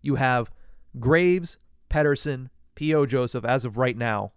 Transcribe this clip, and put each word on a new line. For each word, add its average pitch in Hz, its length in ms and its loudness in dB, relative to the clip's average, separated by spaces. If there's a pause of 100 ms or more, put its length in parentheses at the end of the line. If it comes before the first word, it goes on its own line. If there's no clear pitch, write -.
You 139 140 -2
have 123 340 0 (500)
Graves, 170 560 2 (320)
Pettersson, 143 640 0 (240)
P 151 200 0
O 143 120 4
Joseph, 120 400 -2
as 123 180 0
of 113 140 -6
right 127 180 0
now 107 400 -4